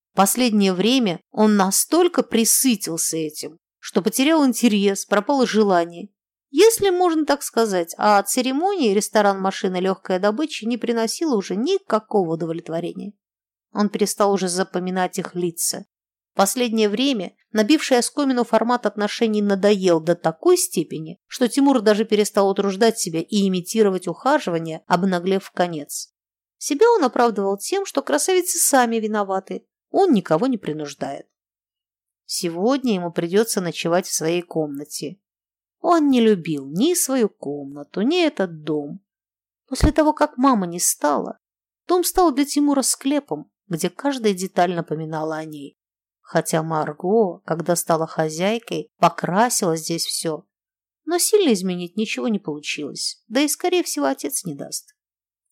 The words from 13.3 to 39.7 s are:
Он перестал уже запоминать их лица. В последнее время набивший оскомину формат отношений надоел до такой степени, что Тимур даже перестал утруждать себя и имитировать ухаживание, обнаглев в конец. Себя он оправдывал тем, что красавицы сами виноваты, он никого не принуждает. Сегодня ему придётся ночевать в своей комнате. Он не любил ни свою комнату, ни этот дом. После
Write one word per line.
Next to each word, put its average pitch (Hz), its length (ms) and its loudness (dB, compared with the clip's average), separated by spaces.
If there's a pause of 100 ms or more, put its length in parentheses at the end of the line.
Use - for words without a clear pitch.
Он 208 160 0
перестал 202 440 0
уже 185 160 0
запоминать 180 720 -4
их - 180 -8
лица. 175 480 -6 (480)
В - 40 -20
последнее 220 520 2
время 214 460 -2 (180)
набивший 247 460 2
оскомину 254 460 0
формат 226 420 0
отношений 208 560 0
надоел 196 580 4
до 165 140 0
такой 175 420 2
степени, 156 720 -4
что - 220 -2
Тимур 277 320 4
даже 214 240 4
перестал 208 440 2
утруждать 196 500 0
себя 165 220 -4
и 196 280 0
имитировать 185 600 0
ухаживание, 170 800 -2
обнаглев 185 580 0
в - 60 -20
конец. - 640 -6 (440)
Себя 302 340 2
он 440 140 4
оправдывал 208 540 0
тем, 392 260 -4
что 277 180 -4
красавицы 359 560 0
сами 240 380 2
виноваты, 202 720 -4 (240)
он 370 220 4
никого 180 340 2
не 262 100 0
принуждает. 147 720 -8 (1000)
Сегодня 220 680 -2
ему 175 180 -4
придётся 190 480 0
ночевать 175 460 -2
в - 80 -8
своей 170 280 -2
комнате. 151 800 -8 (600)
Он 330 300 2
не 247 100 4
любил 160 500 2
ни 247 240 0
свою 262 340 0
комнату, 143 760 -8
ни 330 220 2
этот 185 380 -4
дом. 151 380 -6 (680)
После 294 240 0